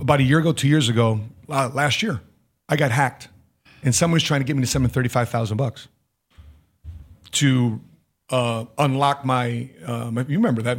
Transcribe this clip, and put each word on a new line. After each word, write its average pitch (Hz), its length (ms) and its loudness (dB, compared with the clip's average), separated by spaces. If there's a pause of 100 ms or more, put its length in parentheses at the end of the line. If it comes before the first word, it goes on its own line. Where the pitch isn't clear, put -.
about 143 200 2
a - 20 4
year 135 160 4
ago, 165 140 2
two 139 160 0
years 147 200 2
ago, 113 320 2 (280)
uh, 135 260 -2
last 139 280 0
year, 175 180 -4 (480)
I 156 80 0
got 147 140 2
hacked, 131 380 -2 (540)
and 127 120 2
someone's 165 280 2
trying 143 180 0
to 135 40 -2
get 143 120 -4
me 131 60 0
to 120 60 -2
send 135 160 0
them 123 60 2
thirty-five 123 380 0
thousand 110 280 -2
bucks 117 320 -6 (1400)
to, 123 480 0 (500)
uh, 117 340 -2 (140)
unlock 139 460 0
my, 123 440 -2 (180)
uh, 117 240 -6
my, 117 120 -4
you 143 140 -4
remember 160 260 0
that? 123 160 -2